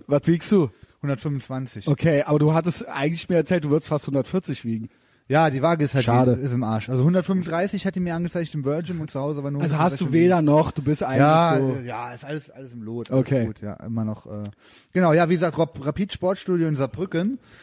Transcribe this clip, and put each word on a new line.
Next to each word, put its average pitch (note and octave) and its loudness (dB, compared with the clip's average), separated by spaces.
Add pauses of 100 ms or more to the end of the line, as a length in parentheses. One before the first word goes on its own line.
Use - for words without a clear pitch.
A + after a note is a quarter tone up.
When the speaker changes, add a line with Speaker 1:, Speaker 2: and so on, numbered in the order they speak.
Speaker 1:
was C#3 2
wiegst E3 2
du? E3 4 (320)
Speaker 2:
Hundertfünfundzwanzig. C3 -6
Speaker 1:
Okay, D3 2
aber D3+ 2
du D3+ 4
hattest E3 -2
eigentlich D#3 -4
mir F3+ 2
erzählt, E3 2
du D3 -2
würdest D#3 0
fast D3+ -2
hundertvierzig C#3 -2
wiegen. A2+ -6 (380)
Speaker 2:
Ja, D#3 4
die C3 -2
Waage E3 2
ist - -4
halt, C3 2
Speaker 1:
Schade. B2 4
Speaker 2:
ist B2 -2
im B2 0
Arsch. A2 -4
Also B2+ 2
hundertfünfunddreißig F3+ 0
hat F#3 -4
die F#3 -4
mir E3+ -2
angezeigt E3+ -4
im D3 -4
Virgin D#3+ -4
und D3+ -8
zu C3+ -6
Hause C#3+ -4
war C#3 -6
nur C#3+ -4
Speaker 1:
Also D#3 0
hast D#3+ 0
du F3+ -2
Speaker 2:
hundertvierzig C3 -2 (120)
Speaker 1:
weder F3+ 4
noch, D3+ 4
du D3 -6
bist D3 0
eigentlich C3+ 0
Speaker 2:
Ja, D#3+ 6
Speaker 1:
so C3+ 0
Speaker 2:
ja, A#2+ -10
ist A#2+ -18
alles, D3 -10
alles B2+ -18
im A#2 -14
Lot. A2+ -10
Alles C3 2
Speaker 1:
Okay. B2 0
Speaker 2:
gut, A2 -10
ja, G#2 -10 (140)
immer A2+ -4
noch, G#2+ -8
äh, G#2 -10 (500)
genau, D#3 4
ja, E3 4
wie F3+ 2
gesagt, D3+ 0
Rob-, D#3+ 0
Rapid F3 -4
Sportstudio F3+ -2
in D3+ 0
Saarbrücken. E3+ -4 (240)